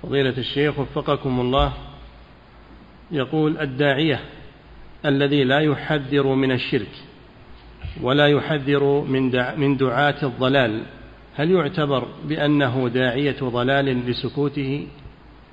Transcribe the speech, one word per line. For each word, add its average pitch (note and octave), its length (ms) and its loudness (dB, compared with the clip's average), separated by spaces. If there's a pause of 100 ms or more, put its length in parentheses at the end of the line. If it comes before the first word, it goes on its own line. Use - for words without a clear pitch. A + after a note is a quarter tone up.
فضيلة C3 360 0
الشيخ C#3+ 400 -2
وفقكم C#3 600 -2
الله، C3 320 2 (1400)
يقول: D#3 500 0
الداعية C#3+ 600 0 (840)
الذي C#3+ 400 4
لا C3+ 160 4
يحذر C#3+ 640 0
من C3+ 260 2
الشرك B2 380 -2 (1080)
ولا C#3 260 2
يحذر C#3+ 840 2
من C3 220 0
دع-، B2+ 240 -2
من C#3 220 2
دعاة C3+ 460 2
الضلال، B2+ 600 0 (540)
هل D#3 140 0
يعتبر C#3+ 580 0 (160)
بأنه C#3+ 640 2
داعية B2+ 540 0
ضلال B2+ 680 0
لسكوته؟ C#3 760 -4 (680)